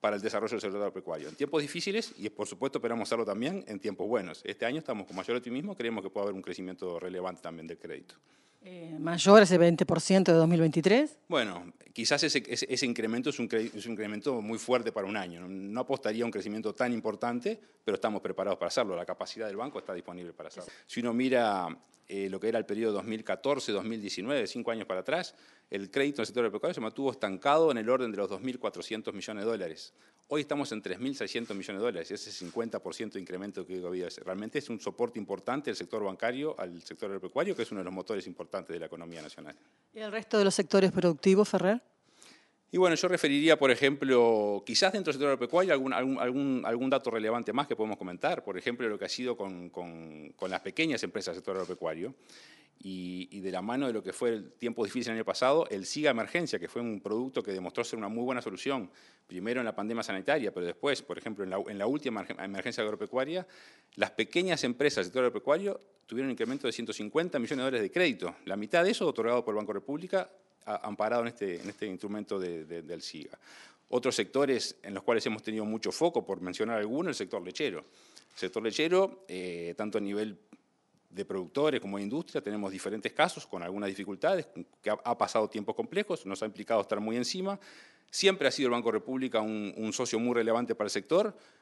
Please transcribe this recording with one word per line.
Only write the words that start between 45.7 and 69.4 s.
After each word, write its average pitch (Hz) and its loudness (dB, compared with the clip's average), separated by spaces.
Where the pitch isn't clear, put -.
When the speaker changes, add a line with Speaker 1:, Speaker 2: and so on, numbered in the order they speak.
Speaker 1:
algún, 131 4
algún, 131 2
algún, 127 2
algún 120 0
dato 131 2
relevante 110 0
más 139 0
que - -4
podemos 107 -2
comentar. 95 -2
Por 92 -6
ejemplo, 120 -2
lo 107 -2
que 95 -4
ha - -8
sido 123 -2
con, 90 -8
con, 82 -12
con 92 -6
las 90 -2
pequeñas 147 -2
empresas 92 -6
del 92 -10
sector 95 -4
agropecuario. 87 -4
Y, 92 -8
y 98 -10
de 95 -6
la 92 -4
mano 127 -2
de 120 0
lo 107 -4
que 95 -6
fue 123 -2
el 110 -2
tiempo 117 -4
difícil 117 -2
el 113 -2
año 110 -2
pasado, 139 4
el 98 -4
siga 151 2
Emergencia, 131 -2
que - -6
fue 120 -6
un 110 -4
producto 117 -2
que 98 -6
demostró 92 -4
ser 113 -6
una 104 -4
muy 113 -4
buena 123 -2
solución, 117 -4
primero 107 -4
en 123 -2
la 110 -2
pandemia 110 -4
sanitaria, 104 0
pero 90 -2
después, 127 0
por - -8
ejemplo, 104 -6
en 92 -4
la, 95 0
en 104 -8
la 101 0
última 123 -2
emergen-, - -10
emergencia 98 -4
agropecuaria, 127 -2
las 98 2
pequeñas 170 0
empresas 135 2
del 95 0
sector 127 0
agropecuario 143 0
tuvieron 131 -4
un 123 -4
incremento 120 -2
de 113 0
ciento 117 -6
cincuenta 147 -2
millones 120 -2
de 127 -2
dólares 131 0
de 95 -2
crédito, 123 0
la 95 -6
mitad 107 2
de 196 4
eso 180 0
otorgado 117 2